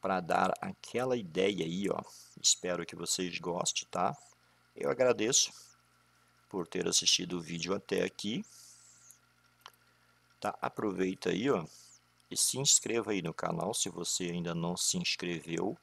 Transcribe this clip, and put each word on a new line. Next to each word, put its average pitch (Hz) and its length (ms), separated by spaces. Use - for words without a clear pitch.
Pra 95 180
dar 90 400
aquela 123 560
ideia 92 480
aí, 90 260
ó. - 120
Espero 87 440
que - 100
vocês 85 440
gostem, 87 500
tá? 90 280
Eu - 140
agradeço 123 640
por 90 180
ter 90 200
assistido 87 500
o 85 40
vídeo 82 320
até 95 300
aqui. 107 400
Tá? 104 160
Aproveita 95 680
aí, 104 180
ó, 92 160
e - 80
se - 220
inscreva 117 500
aí 101 140
no 82 100
canal 85 400
se - 160
você 85 360
ainda 85 280
não 85 240
se - 180
inscreveu 87 880